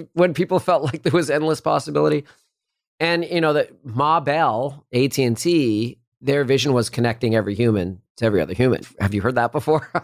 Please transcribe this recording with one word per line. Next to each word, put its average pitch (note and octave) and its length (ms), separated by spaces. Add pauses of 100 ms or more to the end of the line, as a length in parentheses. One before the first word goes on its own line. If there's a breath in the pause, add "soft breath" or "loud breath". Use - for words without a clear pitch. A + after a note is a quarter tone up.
(140)
when F3 220
people F3+ 240
felt D#3+ 240
<laughs> D3 80
like D#3+ 120
there D#3 80
was D#3+ 200
endless D3+ 300
possibility. D3+ 640 (720 soft breath)
And, E3+ 260
you E3+ 160
know, D#3 120
that D3 180 (120)
Ma C#3+ 360
Bell, C#3 720
A B2+ 160
T C3+ 160
and A#2 140
T, A#2+ 600 (240)
their C#3 220
vision C3+ 300
was A#2+ 160
connecting A#2 460
every G#2 200
human G2 460 (160)
to A#2+ 80
every G#2 160
other - 120
human. A#2+ 300 (160)
Have G2 160
you G2+ 60
heard B2 140
that A#2+ 160
before? D3+ 380 (140)